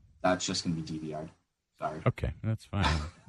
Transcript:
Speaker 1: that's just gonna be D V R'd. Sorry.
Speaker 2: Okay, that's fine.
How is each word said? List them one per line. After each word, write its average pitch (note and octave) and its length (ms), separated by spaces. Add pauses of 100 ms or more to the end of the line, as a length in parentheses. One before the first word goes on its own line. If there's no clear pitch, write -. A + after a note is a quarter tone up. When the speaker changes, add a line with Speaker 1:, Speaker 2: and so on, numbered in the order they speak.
(220)
Speaker 1:
that's F#2 240
just F#2+ 200
gonna E2 100
be D#2+ 60
D D#2 160
V D#2 160
R'd. D#2 160 (500)
Sorry. D#2 280
Speaker 2:
Okay, C#2+ 240 (120)
that's A2 220
fine. G2 200 (440)